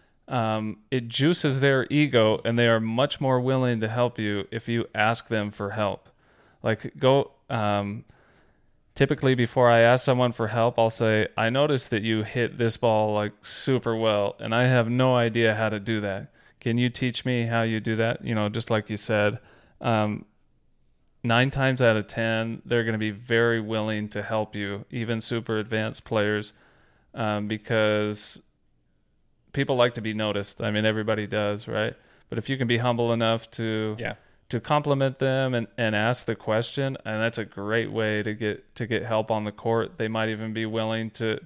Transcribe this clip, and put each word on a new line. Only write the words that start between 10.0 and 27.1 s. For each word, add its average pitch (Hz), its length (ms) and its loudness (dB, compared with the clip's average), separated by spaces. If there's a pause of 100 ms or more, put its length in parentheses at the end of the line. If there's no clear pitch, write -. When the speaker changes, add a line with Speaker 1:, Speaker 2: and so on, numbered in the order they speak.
Speaker 1:
someone 127 260 2
for 113 160 -4
help, 117 320 0
I'll 113 100 4
say, 110 380 2 (100)
"I 110 120 0
noticed 139 400 0
that 107 140 0
you 110 200 0
hit 113 340 -4
this 113 200 0
ball, 107 360 2
like, 104 280 -2
super 120 560 -2
well, 104 420 0
and 110 160 -4
I 123 120 4
have 123 220 4
no 127 260 4
idea 117 400 2
how 110 120 0
to 104 120 -4
do 107 220 -2
that. 101 300 -6 (300)
Can 117 160 0
you 123 120 2
teach 123 360 -4
me 123 220 0
how 117 160 0
you 110 180 -2
do 110 160 -2
that?" 113 260 -2
You 117 100 -4
know, 107 140 0
just 110 220 -6
like 110 200 0
you 110 80 -4
said, 107 420 0 (420)
um, 107 420 0 (1000)
nine 120 260 2
times 131 320 0
out 113 160 6
of 104 100 -4
ten, 113 580 -4
they're 120 180 0
gonna 110 160 -2
be 107 120 -2
very 117 480 2
willing 107 500 -2
to 104 140 -6
help 110 320 -4
you, 101 360 -6
even 117 300 -4
super 113 380 -4
advanced 110 460 -4
players, 107 480 0 (600)